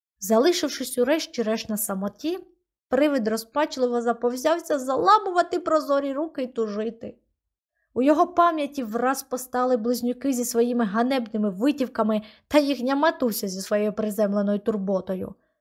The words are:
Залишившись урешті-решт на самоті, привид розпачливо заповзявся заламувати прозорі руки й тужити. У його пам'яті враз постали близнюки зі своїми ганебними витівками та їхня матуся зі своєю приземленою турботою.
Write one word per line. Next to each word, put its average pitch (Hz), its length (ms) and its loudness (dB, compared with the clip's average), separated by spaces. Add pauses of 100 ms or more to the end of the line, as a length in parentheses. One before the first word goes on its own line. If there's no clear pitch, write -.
(200)
Залишившись 262 760 2
урешті-решт 240 720 -2
на 214 80 -2
самоті, 208 640 -6 (540)
привид 277 340 2
розпачливо 247 760 -2
заповзявся 254 760 0
заламувати 349 800 2
прозорі 285 540 0
руки 294 300 -4
й 247 40 -6
тужити. 220 680 -6 (800)
У 233 80 0
його 302 260 6
пам'яті 320 560 2
враз 247 400 -2
постали 254 540 -2
близнюки 240 560 -2
зі 240 120 -2
своїми 240 400 2
ганебними 226 640 0
витівками 220 720 0 (260)
та 294 120 4
їхня 277 360 0
матуся 277 520 0
зі 190 140 -8
своєю 208 320 0
приземленою 202 680 0
турботою. 196 760 -4 (260)